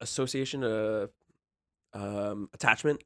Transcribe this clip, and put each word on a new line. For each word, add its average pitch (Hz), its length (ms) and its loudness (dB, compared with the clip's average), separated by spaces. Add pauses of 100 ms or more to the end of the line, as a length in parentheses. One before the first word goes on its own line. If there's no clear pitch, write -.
association, 135 600 -2
uh, 107 440 0 (880)
um, 101 600 -4
attachment? - 520 4